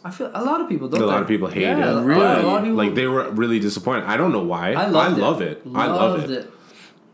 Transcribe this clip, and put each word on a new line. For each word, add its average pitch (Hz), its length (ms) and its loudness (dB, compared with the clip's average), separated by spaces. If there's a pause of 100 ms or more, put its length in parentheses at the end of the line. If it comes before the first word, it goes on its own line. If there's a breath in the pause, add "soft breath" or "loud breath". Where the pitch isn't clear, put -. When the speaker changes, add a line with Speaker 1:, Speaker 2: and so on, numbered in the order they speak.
Speaker 1:
I 185 60 -10
feel - 240 -8
a 214 80 -4
lot 311 180 0
of 339 80 -6
people 139 180 -4
don't. 123 140 0
Speaker 2:
A 107 40 4
lot 98 100 2
Speaker 1:
they? 101 80 2
Speaker 2:
of - 40 -4
people 92 200 0
hate 95 160 -2
Speaker 3:
Yeah, 95 360 2
Speaker 2:
it. 120 40 0
Speaker 3:
really? 156 180 4
Speaker 1:
A 185 240 4
lot 190 140 2
of 208 60 0
people 226 120 0
Speaker 2:
Like, 101 160 2
they 127 140 0
were 131 240 -2
really 113 280 0
disappointed. 101 460 -2
I 107 120 0
don't 170 140 2
know 101 120 0
why. 87 300 -2
Speaker 1:
I 180 120 0
loved 185 300 2
Speaker 2:
I - 20 0
Speaker 1:
it. - 40 0
Speaker 2:
love 131 200 0
it. - 200 -6 (120)
I 117 140 0
love 180 320 2
Speaker 1:
Loved 139 120 -4
Speaker 2:
it. 127 140 -4
Speaker 1:
it. - 60 -20 (640 loud breath)